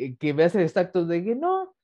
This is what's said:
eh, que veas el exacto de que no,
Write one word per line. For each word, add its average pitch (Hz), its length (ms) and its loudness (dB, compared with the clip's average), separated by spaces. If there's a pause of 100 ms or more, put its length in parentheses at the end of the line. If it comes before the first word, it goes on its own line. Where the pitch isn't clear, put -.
eh, 127 120 -10
que 151 140 -2
veas 160 240 4
el 185 60 2
exacto 175 440 0
de 170 180 -2
que 226 120 -2
no, 370 480 -4